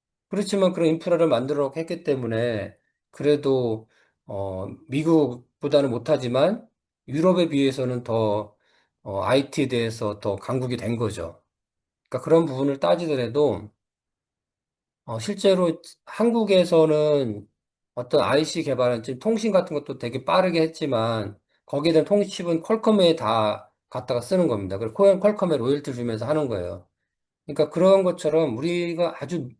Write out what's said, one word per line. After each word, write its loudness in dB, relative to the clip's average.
그렇지만 0
그런 2
인프라를 2
만들어 0
놓고 -6
했기 -8
때문에 -2
그래도, 0
어, -8
미국보다는 0
못하지만 0
유럽에 2
비해서는 -2
더, -2
어, -6
아이티에 0
대해서 -4
더 -4
강국이 -6
된 -4
거죠. -6
그러니까 -6
그런 4
부분을 -2
따지더라도, 0
어, -8
실제로 0
한국에서는 2
어떤 0
아이씨 0
개발은 0
지금 -8
통신 0
같은 2
것도 -6
되게 -8
빠르게 2
했지만 -2
거기에 0
대한 6
통신칩은 -2
퀄컴에 2
다 -2
갖다가 -4
쓰는 0
겁니다. -4
그리고 -6
퀄-, 6
퀄컴에 2
로열티 -2
주면서 -6
하는 0
거예요. -8
그러니까 0
그런 6
것처럼 0
우리가 -2
아주, -8